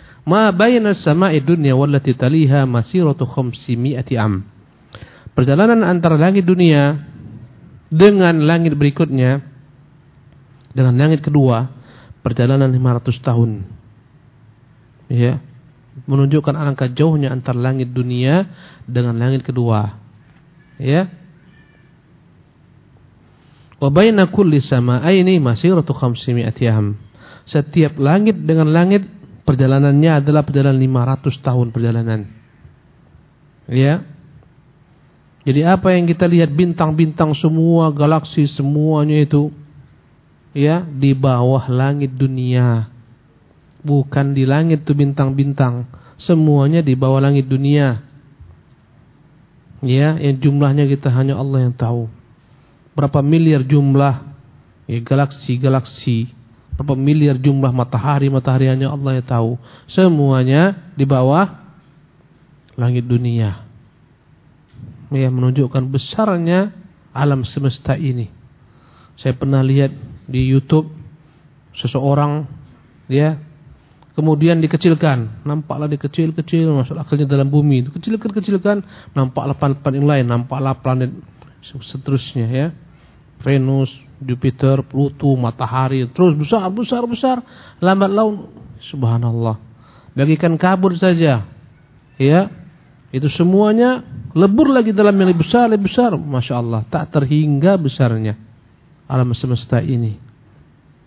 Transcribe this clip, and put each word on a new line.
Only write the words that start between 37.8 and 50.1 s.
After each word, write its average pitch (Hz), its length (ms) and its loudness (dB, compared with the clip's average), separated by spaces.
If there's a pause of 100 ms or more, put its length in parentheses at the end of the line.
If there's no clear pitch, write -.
galaksi 151 560 0
semuanya 151 720 0
itu, 147 320 0 (1040)
ya, 147 260 2
di 139 300 0
bawah 131 560 0
langit 135 480 -2
dunia. 127 720 0 (960)
Bukan 139 480 -2
di 135 160 0
langit 151 400 0
tuh 143 80 0
bintang-bintang, 139 880 -2 (300)
semuanya 156 640 2
di 139 160 0
bawah 135 260 2
langit 139 240 2
dunia. 135 560 0 (1800)
Ya, 143 320 2